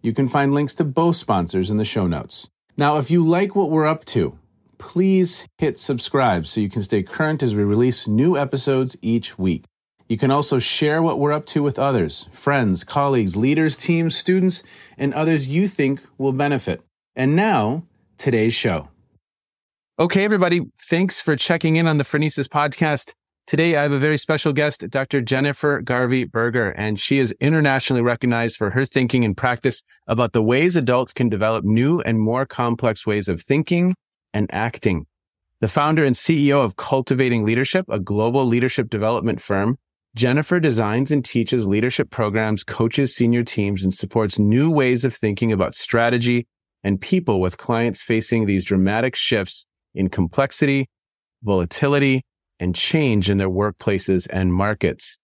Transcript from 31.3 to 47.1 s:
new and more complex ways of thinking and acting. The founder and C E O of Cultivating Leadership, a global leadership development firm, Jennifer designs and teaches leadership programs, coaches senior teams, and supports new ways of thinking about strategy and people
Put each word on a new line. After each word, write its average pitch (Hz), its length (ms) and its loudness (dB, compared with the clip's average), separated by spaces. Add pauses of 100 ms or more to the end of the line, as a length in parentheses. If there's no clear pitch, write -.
new 127 380 2
and 110 180 0
more 120 280 0
complex 117 580 -2
ways 104 240 -2
of 82 140 -4
thinking 175 500 0 (400)
and 208 180 0
acting. 101 540 -2 (560)
The 113 60 0
founder 151 360 2
and 131 140 2
C 147 300 2
E 139 60 4
O 143 80 4
of 107 140 -2
Cultivating 127 680 0
Leadership, 131 420 0
a 107 120 -2
global 117 480 0
leadership 120 420 0
development 110 500 -2
firm, 104 380 0 (380)
Jennifer 135 440 2
designs 123 520 0
and 139 120 0
teaches 117 440 0
leadership 110 420 0
programs, 107 540 -2
coaches 123 520 -2
senior 120 280 2
teams, 101 400 -4
and 95 100 0
supports 107 460 -2
new 120 320 2
ways 127 340 2
of 120 80 -2
thinking 110 380 -2
about 95 240 0
strategy 120 720 0 (360)
and 101 160 0
people 147 400 0